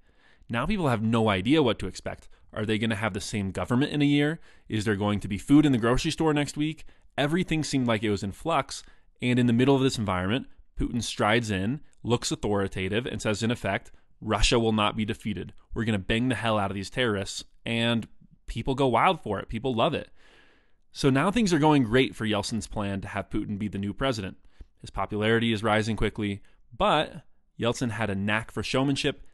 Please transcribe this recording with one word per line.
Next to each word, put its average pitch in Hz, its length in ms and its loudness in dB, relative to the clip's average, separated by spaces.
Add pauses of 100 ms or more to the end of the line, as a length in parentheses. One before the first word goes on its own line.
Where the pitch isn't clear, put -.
(480)
Now 120 180 -2
people 190 220 0
have 113 140 0
no 113 260 2
idea 107 340 4
what 110 160 2
to 98 80 -8
expect. - 420 -12 (240)
Are 110 140 -4
they 110 120 2
gonna 113 180 0
have 104 180 -4
the 101 60 -4
same 98 300 -4
government 120 420 0
in 147 100 0
a 143 40 4
year? 147 340 2 (280)
Is 107 160 -2
there 107 120 2
going 104 240 0
to 95 80 -10
be 98 100 -4
food 143 260 6
in 143 80 4
the 123 60 4
grocery 123 320 2
store 156 240 0
next 147 220 -2
week? 151 280 -6 (320)
Everything 156 480 0
seemed 131 220 0
like 110 160 2
it 107 80 0
was 101 120 0
in 101 100 -4
flux, - 500 -4 (400)
and 123 160 2
in 123 80 4
the 117 80 4
middle 135 200 6
of 131 80 2
this 131 160 0
environment, 98 480 -2 (320)
Putin - 240 -2
strides 110 480 2
in, 101 300 -2 (220)
looks 120 300 -2
authoritative, 104 720 -2
and 113 140 -8
says, 110 220 -2
in 113 80 0
effect, 107 420 -4 (280)
"Russia 107 380 2
will 113 140 2
not 104 240 2
be 110 80 0
defeated. 101 480 -6 (220)
We're 110 100 -2
gonna 107 140 0
bang 117 300 0
the 123 60 0
hell 107 240 0
out 98 120 0
of 95 40 -8
these 98 160 -8
terrorists," 107 540 -2 (200)
and 117 440 0 (380)
people 123 280 -4
go 135 140 2
wild 143 340 2
for 101 160 -4
it. - 100 -10
People 123 260 -4
love 131 200 2
it. - 160 -6 (800)
So - 180 0
now 139 220 2
things 196 240 2
are 151 40 4
going 147 260 6
great 120 300 2
for 110 120 -6
Yeltsin's 104 400 -2
plan 98 340 -6
to 90 80 -10
have - 220 -8
Putin 104 280 -4
be 104 100 -4
the 98 100 -8
new 98 160 -6
president. 110 420 -4 (420)
His - 120 -18
popularity 110 640 2
is 104 100 -2
rising 110 340 2
quickly, 101 460 -2 (340)
but 165 480 0 (340)
Yeltsin 117 340 -2
had 104 180 -2
a 98 40 -2
knack 104 360 -2
for 110 120 -6
showmanship, 135 720 -2